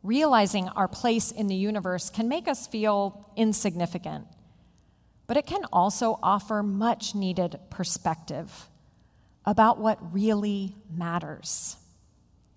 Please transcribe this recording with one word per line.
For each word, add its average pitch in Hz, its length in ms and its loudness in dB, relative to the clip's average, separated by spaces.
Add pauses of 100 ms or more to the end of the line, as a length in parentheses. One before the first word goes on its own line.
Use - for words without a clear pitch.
Realizing 214 640 4
our 196 180 0
place 233 440 0
in 220 160 -2
the 190 80 -2
universe 190 540 -2
can 226 180 -2
make 277 200 -2
us 285 200 -2
feel 202 680 -2
insignificant, 175 880 0 (1000)
but 240 120 0
it 294 100 0
can 370 240 -4
also 208 500 2
offer 202 400 0
much 214 540 -2
needed 185 440 -2 (120)
perspective - 960 -4 (800)
about 214 340 6
what 214 340 0
really 202 600 0 (160)
matters. 170 840 -4 (800)